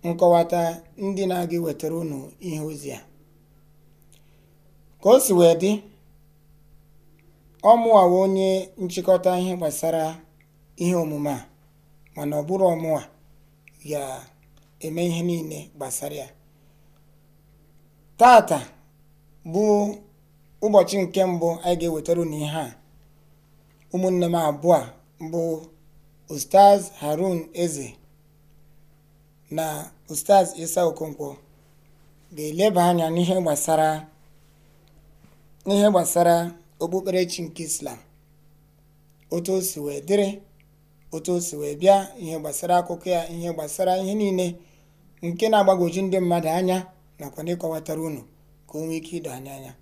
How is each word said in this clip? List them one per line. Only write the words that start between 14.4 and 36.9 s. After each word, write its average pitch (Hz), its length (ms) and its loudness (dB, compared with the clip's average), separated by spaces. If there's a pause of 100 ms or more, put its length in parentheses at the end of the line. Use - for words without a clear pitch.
ihe 170 160 -4
niile 160 360 -6 (160)
gbasara 147 420 -12
ya. 135 120 -14 (1900)
Tata 226 400 8 (840)
bụ 175 200 -2 (1000)
ụbọchị 202 360 4
nke 185 260 -2
mbụ 170 240 -2 (140)
anyị 175 140 0
ga-ewetara 165 460 -2
unu 156 140 -6
ihe 151 240 -6
a. 120 140 -10 (1200)
Ụmụnne 180 340 0
m 170 60 -2
abụọ 160 400 2
a 131 200 -2 (260)
bụ 165 220 -6 (880)
Ustaz 196 500 6 (120)
Harun 170 460 -2 (140)
Eze 156 360 -4 (1600)
na 160 160 -4 (420)
Ustaz 185 380 4 (120)
Isa 165 260 -4
Okonkwo 156 440 -4 (1040)
ga-eleba 170 520 0
anya 175 260 2
n'ihe 175 300 0
gbasara, 156 480 0 (1800)
n'ihe 202 240 4
gbasara 175 460 2 (440)
okpukperechi 180 640 -4